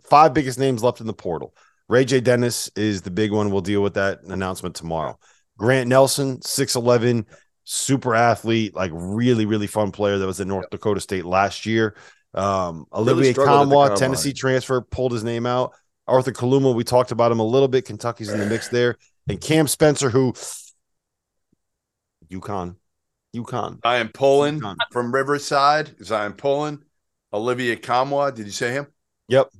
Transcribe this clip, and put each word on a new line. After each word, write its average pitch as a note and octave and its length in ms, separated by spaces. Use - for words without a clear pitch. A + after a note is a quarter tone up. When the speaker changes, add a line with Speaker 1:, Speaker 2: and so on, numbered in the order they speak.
Speaker 1:
five D3 320
biggest C3 240
names C3 240
left A#2+ 180
in A2+ 60
the G#2+ 80
portal. D#2 400
Ray B2+ 160
J C3 160
Dennis A#2+ 560
is G#2 260
the F#2+ 80
big G#2 220
one. G#2 180
We'll G2 100
deal G2+ 220
with G2 120
that G2 300
announcement F#2 500
tomorrow. D#2+ 440
Grant B2 320
Nelson, C3+ 540
six - 320
eleven, A#2+ 520
super B2+ 500
athlete, A2+ 600
like, F2+ 200
really, A2 520
really G#2 200
fun G#2 260
player G2+ 260
that G2 80
was F#2 140
at F#2+ 60
North F#2+ 180
Speaker 2:
Yep. - 60
Speaker 1:
Dakota G2 300
State F#2 240
last F#2 420
year. A2 300
Um, F#2 600
Speaker 2:
Really A#2 200
Speaker 1:
Olivier B2+ 200
Speaker 2:
struggled C#3+ 280
at C#3 80
the C#3 60
Speaker 1:
Kamwa, C#3+ 120
Speaker 2:
combine. G2+ 120
Speaker 1:
Tennessee C3 340
transfer, C3 480
pulled B2+ 320
his A2+ 120
name A#2 220
out. B2 260
Arthur B2+ 260
Kaluma, C3 420
we A#2 100
talked B2 280
about A#2 180
him A2+ 80
a A2 80
little C3 220
bit. B2 160
Kentucky's A2 460
in G#2+ 100
the G2+ 60
mix A2 220
there. A#2+ 280
And F#2+ 120
Cam D#3 280
Spencer, C#3 420
who, B2+ 220
uconn, F#2 460
uconn. A#2 480
Speaker 3:
Zion A#2 300
Pullen C#3+ 480
Speaker 1:
uconn. G2 160
Speaker 3:
from A#2+ 200
Riverside. C#3+ 880
Zion G#2 320
Pullen. C#3+ 500
Olivier A#2+ 440
Kamwa. C#3 580
Did A2 120
you G2+ 60
say B2 200
him? C#3+ 140
Speaker 1:
Yep. B2+ 320